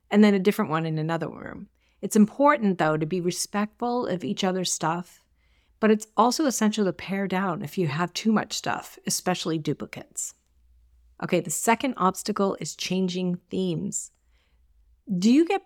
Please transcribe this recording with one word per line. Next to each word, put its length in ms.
and 120
then 120
a 40
different 320
one 140
in 140
another 320
room. 380
It's 120
important, 600
though, 220
to 80
be 160
respectful 840
of 160
each 220
other's 260
stuff, 540
but 120
it's 240
also 300
essential 400
to 80
pare 340
down 360
if 160
you 100
have 240
too 200
much 200
stuff, 540
especially 500
duplicates. 800
Okay, 160
the 80
second 480
obstacle 640
is 160
changing 600
themes. 600
Do 140
you 140
get 200